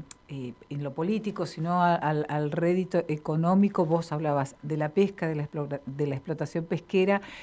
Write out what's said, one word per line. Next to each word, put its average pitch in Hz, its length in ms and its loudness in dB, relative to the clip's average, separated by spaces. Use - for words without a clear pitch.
eh, 127 240 -8
en 143 160 -6
lo 135 80 -6
político, 190 520 -2
sino 175 380 0
a, 175 120 6
al, 151 340 2
al 151 200 0
rédito 170 600 2
económico, 175 760 2
vos 165 280 0
hablabas 147 480 0
de 151 160 -4
la 151 100 0
pesca, 196 400 0
de 160 80 -2
la 147 80 -2
explora-, 147 420 -6
de 143 220 -2
la 139 80 -2
explotación 156 480 -4
pesquera 190 560 2